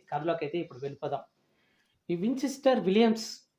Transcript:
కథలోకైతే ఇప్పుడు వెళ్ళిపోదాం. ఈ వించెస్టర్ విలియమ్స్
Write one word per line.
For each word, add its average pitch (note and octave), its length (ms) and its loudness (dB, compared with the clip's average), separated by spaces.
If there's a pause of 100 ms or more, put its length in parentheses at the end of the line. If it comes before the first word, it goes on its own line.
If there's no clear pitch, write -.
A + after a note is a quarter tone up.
కథలోకైతే D#3 480 -2
ఇప్పుడు D#3 220 -8
వెళ్ళిపోదాం. C#3 420 -6 (880)
ఈ F3 60 0
వించెస్టర్ B3 640 0
విలియమ్స్ G#3 480 4 (320)